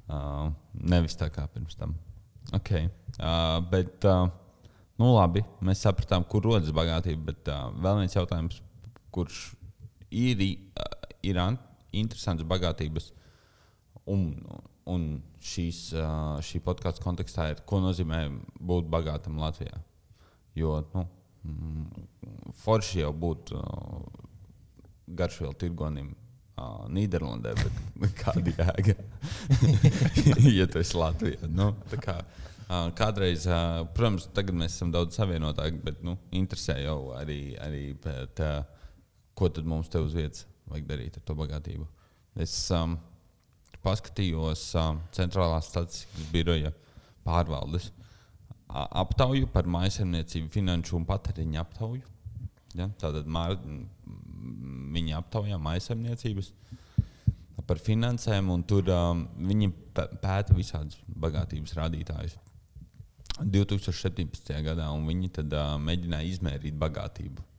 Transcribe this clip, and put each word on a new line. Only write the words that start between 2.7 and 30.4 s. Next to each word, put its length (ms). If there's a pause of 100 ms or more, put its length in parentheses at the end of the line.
Uh, 880
bet, 380
uh, 260 (720)
nu 160
labi, 300 (120)
mēs 240
sapratām, 460
kur 160
rodas 320
bagātība, 480
bet, 240
uh, 260
vēl 300
viens 160
jautājums, 400 (460)
kurš 400 (640)
ir 360
i-, 140 (140)
uh, 360 (120)
ir 200
an-, 180 (320)
interesants 540
bagātības 680 (920)
un, 260 (540)
un 260 (300)
šīs, 540
uh, 460
šī 240
podkāsta 400
kontekstā 480
ir, 120
ko 180
nozīmē 400 (340)
būt 320
bagātam 540
Latvijā. 400 (720)
Jo, 340
nu, 160 (380)
mm, 680 (480)
forši 480
jau 100
būt, 400
uh, 540 (1000)
garšvielu 480
tirgonim, 580 (400)
uh, 340
Nīderlandē, 680
bet 600
<laughs> 60
kāda 320
jēga? 420 (800)
<laughs> 760